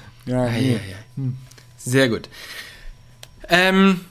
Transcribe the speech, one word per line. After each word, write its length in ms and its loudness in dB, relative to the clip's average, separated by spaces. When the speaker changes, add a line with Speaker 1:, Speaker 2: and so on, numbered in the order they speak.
Speaker 1:
Ja, 200 -2
Speaker 2:
Ja, 60 -2
Speaker 1:
nee. 200 0
Speaker 2:
ja, 20 0
ja. 220 -8
Speaker 1:
Hm. 200 -6
Speaker 2:
Sehr 320 2
gut. 180 -6
Ähm, 520 4